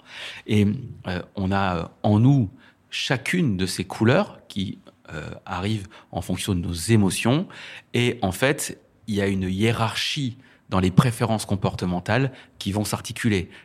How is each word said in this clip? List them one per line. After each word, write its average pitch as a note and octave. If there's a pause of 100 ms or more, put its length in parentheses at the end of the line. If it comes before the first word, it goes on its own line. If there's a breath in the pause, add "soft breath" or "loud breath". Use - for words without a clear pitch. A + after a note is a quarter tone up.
(480 loud breath)
Et, G#2 (420)
euh, F2+ (140)
on F#2+
a, G2
euh, E2+ (160)
en G#2
nous B2 (400 loud breath)
chacune C#3
de F#2
ces F2+
couleurs D3
qui, - (340)
euh, - (160)
arrivent G2 (240 loud breath)
en F2
fonction F#2
de F2
nos F2+
émotions. G#2+ (460 loud breath)
Et A#2+
en F#2+
fait, - (260)
il G#2+
y G2
a G2
une F#2+
hiérarchie A2 (320 loud breath)
dans F#2+
les -
préférences A2+
comportementales G2+ (260 loud breath)
qui G2
vont G#2
s'articuler. G#2 (160 loud breath)